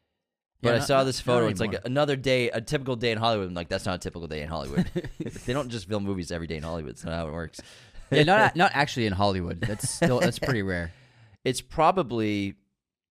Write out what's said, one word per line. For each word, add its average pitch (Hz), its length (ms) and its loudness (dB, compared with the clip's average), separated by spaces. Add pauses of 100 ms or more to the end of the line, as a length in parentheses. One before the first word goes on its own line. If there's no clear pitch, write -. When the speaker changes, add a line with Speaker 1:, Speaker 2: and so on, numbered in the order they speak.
(600)
Speaker 1:
Yeah, 120 80 4
Speaker 2:
But 120 40 6
I 117 40 4
Speaker 1:
not, - 80 0
Speaker 2:
saw 135 180 6
this 131 140 0
Speaker 1:
not 123 160 2
Speaker 2:
photo. 117 140 4
It's 98 120 -2
like 110 80 0
Speaker 1:
anymore. 95 160 -6
Speaker 2:
another 143 320 2
day, 127 320 2
a 113 140 -2
typical 131 340 -2
day 117 160 0
in 107 60 0
Hollywood. 110 300 2
I'm 90 40 -6
like, 87 160 -6
"That's 95 160 -4
not 92 120 0
a - 20 -10
typical 85 280 -8
day 76 140 -6
in 73 80 -6
Hollywood." 76 380 -2 (320)
Speaker 1:
<laughs> - 0 - (260)
Speaker 2:
They 120 80 -4
don't 131 160 -4
just 113 180 -8
film 101 180 -4
movies 92 280 -4
every 82 140 -6
day 80 100 -6
in 73 60 -8
Hollywood. 80 300 -8
That's - 120 -16
not 82 100 -6
how 85 140 -6
it 73 60 -8
works. 82 260 -10 (500)
Speaker 1:
Yeah, 143 120 6
not, 185 340 4
Speaker 2:
<laughs> - 0 -
Speaker 1:
not 180 160 4
actually 135 320 0
in 104 80 2
Hollywood. 90 480 0
That's 107 300 -4
still, 131 300 2
that's - 180 0
pretty 123 240 0
rare. 87 300 -2 (260)
Speaker 2:
<laughs> - 260 -20
It's 127 160 0
probably, 113 960 0 (560)